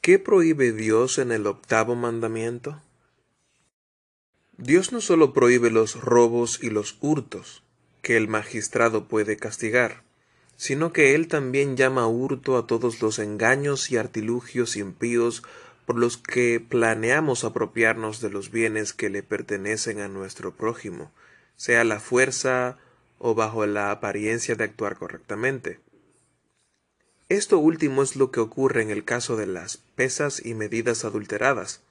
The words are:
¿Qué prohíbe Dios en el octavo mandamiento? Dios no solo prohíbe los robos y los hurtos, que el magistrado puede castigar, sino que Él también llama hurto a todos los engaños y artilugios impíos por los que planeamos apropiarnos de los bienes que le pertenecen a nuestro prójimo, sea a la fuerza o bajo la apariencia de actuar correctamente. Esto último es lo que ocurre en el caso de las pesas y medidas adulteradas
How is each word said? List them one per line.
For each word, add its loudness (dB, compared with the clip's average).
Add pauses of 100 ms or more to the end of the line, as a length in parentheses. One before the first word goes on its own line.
¿Qué 6
prohíbe 4
Dios 2
en 0
el 0
octavo 0
mandamiento? -6 (1800)
Dios 2
no -6
solo 4
prohíbe 6
los 0
robos 4
y -4
los -4
hurtos, -4 (400)
que 2
el 2
magistrado -2
puede 0
castigar, -2 (540)
sino -2
que 6
Él 0
también 0
llama 2
hurto -2
a 0
todos -2
los 0
engaños 0
y 0
artilugios -4
impíos -2 (460)
por -2
los 0
que 0
planeamos 0
apropiarnos -2
de -4
los -10
bienes -2
que -4
le -6
pertenecen -6
a -8
nuestro -12
prójimo, -8 (440)
sea 2
a 6
la 0
fuerza 0 (400)
o 0
bajo 0
la -2
apariencia -4
de -2
actuar -6
correctamente. -8 (1500)
Esto 4
último 4
es -2
lo 2
que -2
ocurre 0
en -2
el -4
caso -2
de -4
las -8
pesas -4
y -8
medidas -2
adulteradas -2